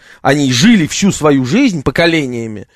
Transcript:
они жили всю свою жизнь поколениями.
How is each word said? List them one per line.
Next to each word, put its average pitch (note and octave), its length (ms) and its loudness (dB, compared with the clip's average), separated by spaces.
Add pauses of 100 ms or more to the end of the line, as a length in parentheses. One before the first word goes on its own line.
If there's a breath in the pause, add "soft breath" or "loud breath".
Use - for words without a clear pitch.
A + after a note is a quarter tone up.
(240 soft breath)
они C#3 280 0
жили E3 360 2
всю - 260 0
свою C#3+ 320 0
жизнь F3+ 380 0
поколениями. B2+ 920 -2